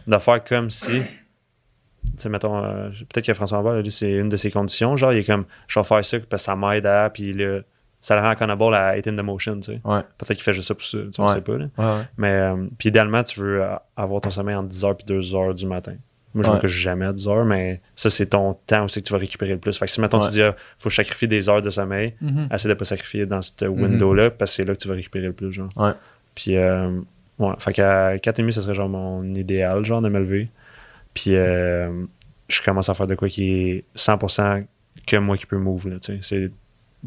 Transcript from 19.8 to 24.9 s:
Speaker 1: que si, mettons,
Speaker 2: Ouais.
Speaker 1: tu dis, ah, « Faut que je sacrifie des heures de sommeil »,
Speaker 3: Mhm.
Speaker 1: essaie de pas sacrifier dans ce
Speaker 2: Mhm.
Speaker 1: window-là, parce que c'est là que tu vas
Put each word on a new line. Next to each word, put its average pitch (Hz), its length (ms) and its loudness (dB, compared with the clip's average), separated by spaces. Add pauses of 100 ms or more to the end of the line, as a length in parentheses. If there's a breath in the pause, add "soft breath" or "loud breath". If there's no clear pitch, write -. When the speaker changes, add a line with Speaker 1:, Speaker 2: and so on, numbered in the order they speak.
Speaker 1:
que - 60 -4
si, 113 100 -2
mettons, 107 180 4
Speaker 2:
Ouais. 104 80 4
Speaker 1:
tu 101 60 0
dis, 107 100 4
ah, « 104 100 6 (260 loud breath)
Faut 110 100 -4
que - 20 -
je - 60 -4
sacrifie 113 300 0
des 104 220 2
heures 104 120 6
de 101 80 -4
sommeil », 98 520 -2
Speaker 3:
Mhm. 147 320 -2
Speaker 1:
essaie 104 160 -2
de 104 40 4
pas 104 120 -2
sacrifier 101 400 -4
dans 95 160 -2
ce - 120 -10 (120)
Speaker 2:
Mhm. 95 160 -2
Speaker 1:
window-là, 104 500 4
parce 101 200 -4
que - 60 -4
c'est 95 80 -2
là 98 100 0
que - 40 -8
tu - 80 -10
vas 95 80 -4